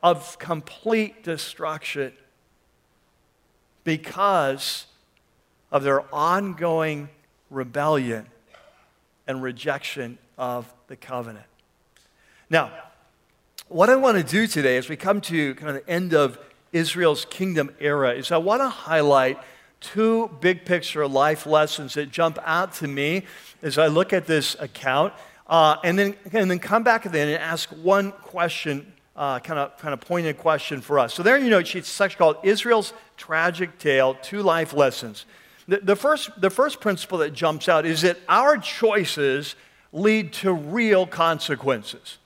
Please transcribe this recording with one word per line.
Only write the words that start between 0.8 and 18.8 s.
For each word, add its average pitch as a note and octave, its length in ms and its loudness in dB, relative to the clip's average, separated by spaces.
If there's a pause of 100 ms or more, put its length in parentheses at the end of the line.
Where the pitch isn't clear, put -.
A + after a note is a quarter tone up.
destruction D3+ 880 -8 (1700)
because D#3+ 1040 -2 (840)
of C#3+ 120 0
their C#3 280 0
ongoing D#3+ 960 -2 (440)
rebellion C3 720 -2 (1000)
and C3 160 -6
rejection B2+ 760 -8 (220)
of B2 340 -6 (140)
the C3+ 80 -18
covenant. A#2 500 -12 (1040)
Now, D3+ 220 2 (960)
what F3+ 240 4
I C4 40 8
want C4 220 2
to E3+ 60 0
do F#3 240 0
today C3+ 300 2
as B2+ 120 -4
we D#3 60 -8
come G3 260 -2
to D3+ 320 -2
kind D3 240 -8
of - 80 -14
the - 20 -18
end F3 280 -2
of C3+ 240 2 (340)
Israel's E3 520 0
kingdom E3 440 -4 (100)
era C#3+ 340 0
is - 180 -6
I E3+ 60 2
want G3+ 260 0
to C4+ 60 -2
highlight C#3+ 680 2 (440)